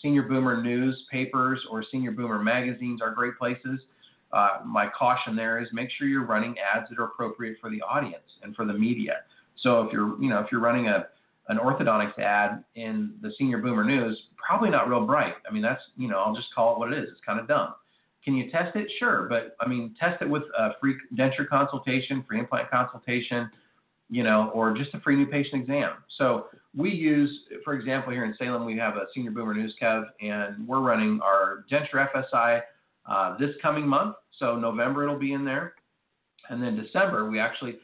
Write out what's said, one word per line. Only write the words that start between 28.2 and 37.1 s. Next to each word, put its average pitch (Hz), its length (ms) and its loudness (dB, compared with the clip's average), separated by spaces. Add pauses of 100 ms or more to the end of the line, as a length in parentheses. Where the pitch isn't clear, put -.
in 107 120 -4
Salem, 123 300 -2
we 110 100 -4
have 107 200 -2
a 98 80 -4 (100)
Senior 120 160 -4
Boomer 110 240 -4
News, 107 260 -4
Kev, 110 220 2 (180)
and 104 460 -6
we're 131 140 2
running 110 420 4
our 98 480 2
denture 143 320 0
F 135 100 0
S 131 180 -2
I, 120 300 4 (480)
uh, 95 300 0
this 143 240 -2
coming 151 240 0
month. 170 280 2 (220)
So 120 180 0
November 120 500 0
it'll 143 120 -2
be 139 160 -2
in 139 100 -2
there. 139 300 -4 (800)
And 120 100 -4
then 120 140 0
December, 110 560 0